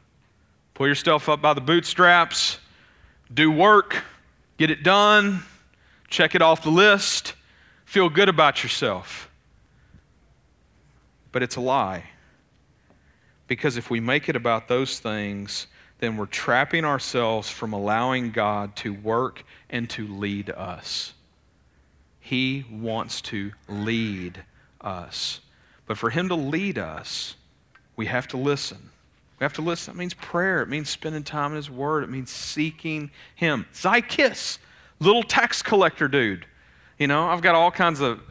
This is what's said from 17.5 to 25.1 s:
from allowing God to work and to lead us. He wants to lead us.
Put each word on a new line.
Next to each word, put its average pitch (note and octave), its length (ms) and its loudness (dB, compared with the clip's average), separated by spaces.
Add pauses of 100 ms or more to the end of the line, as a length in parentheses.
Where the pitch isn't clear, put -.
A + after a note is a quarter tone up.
from A2 220 -8
allowing A#2 580 -2
God G#2 460 -2
to G2+ 180 -8
work A2+ 500 -4 (240)
and A#2 220 -6
to G#2+ 160 -8
lead G2+ 420 -6
us. - 640 -10 (1080)
He C3 500 -4
wants A2 520 -6
to G2+ 300 -8 (160)
lead G#2 760 -4 (360)
us. - 600 -10 (460)